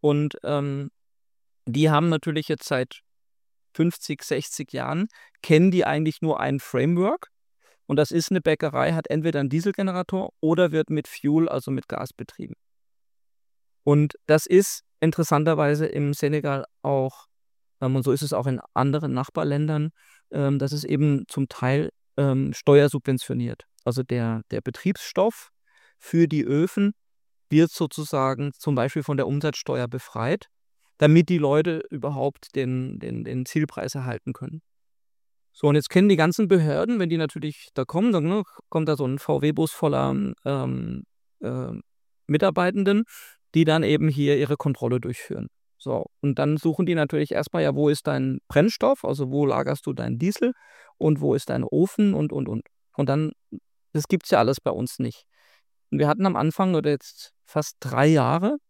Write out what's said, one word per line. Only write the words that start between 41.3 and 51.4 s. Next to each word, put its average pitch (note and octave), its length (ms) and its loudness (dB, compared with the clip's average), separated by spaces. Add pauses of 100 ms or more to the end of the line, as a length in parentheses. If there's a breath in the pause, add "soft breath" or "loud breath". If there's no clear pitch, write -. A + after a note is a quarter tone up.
äh, B2+ 320 -6 (540)
Mitarbeitenden, F#3+ 760 0 (500 loud breath)
die D#3+ 100 6
dann D#3 180 4
eben D3+ 260 2
hier C#3+ 300 2
ihre C#3 180 0
Kontrolle B2+ 440 -2
durchführen. - 480 -10 (300)
So, A#2+ 280 -4 (140)
und C#3 180 -2
dann D3 180 0
suchen D#3+ 300 0
die F3 80 0
natürlich D3+ 380 -2
erstmal, - 300 -2
ja, C#3+ 120 0
wo D3 140 2
ist D3 180 -2
dein C3+ 320 -2 (100)
Brennstoff, A3+ 560 2
also C#3 260 -4
wo C#3+ 160 0
lagerst C3+ 400 -2
du D3 60 -4
deinen A#2+ 260 -6
Diesel G#3 340 0 (460 soft breath)
und D#3 220 2
wo C#3+ 140 2
ist - 160 -4